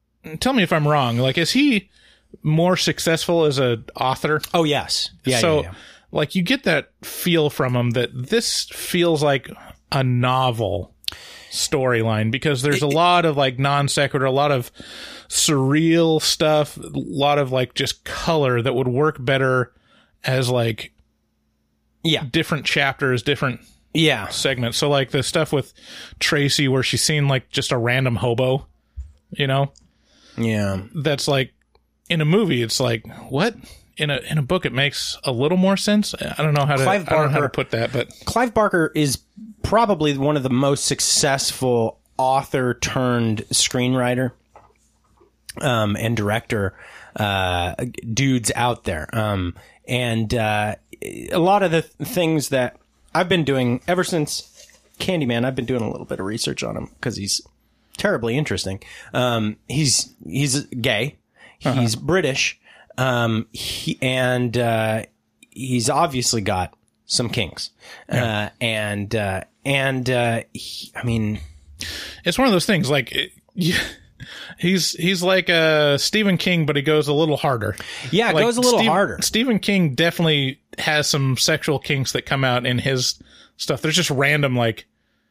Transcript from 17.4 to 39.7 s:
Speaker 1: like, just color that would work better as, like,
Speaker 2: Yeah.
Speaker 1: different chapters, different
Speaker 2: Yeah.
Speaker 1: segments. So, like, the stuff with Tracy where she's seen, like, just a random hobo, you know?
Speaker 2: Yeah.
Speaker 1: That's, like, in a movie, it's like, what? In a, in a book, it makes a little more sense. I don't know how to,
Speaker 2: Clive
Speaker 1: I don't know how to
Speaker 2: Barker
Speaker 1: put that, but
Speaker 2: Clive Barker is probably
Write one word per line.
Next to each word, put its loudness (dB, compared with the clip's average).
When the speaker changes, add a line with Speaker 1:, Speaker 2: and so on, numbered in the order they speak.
Speaker 1:
like, 0
just -4
color 0
that 0
would 0
work 0
better 2
as, 0
like, -2
Speaker 2:
Yeah. 0
Speaker 1:
different -2
chapters, 0
different -2
Speaker 2:
Yeah. 2
Speaker 1:
segments. -2
So, 0
like, 0
the 0
stuff -2
with -2
Tracy 2
where 2
she's -2
seen, 2
like, 0
just -4
a 2
random 2
hobo, 0
you -4
know? 0
Speaker 2:
Yeah. 0
Speaker 1:
That's, -2
like, 0
in 0
a 2
movie, 2
it's -2
like, 0
what? -2
In -2
a, -2
in -2
a 2
book, -2
it -4
makes -2
a -2
little 0
more 4
sense. 0
I -6
don't 2
know 2
how 2
to, 2
Speaker 2:
Clive 0
Speaker 1:
I 0
don't 4
know 2
how 0
to 2
Speaker 2:
Barker 0
Speaker 1:
put -6
that, -2
but -4
Speaker 2:
Clive 0
Barker 2
is 0
probably 2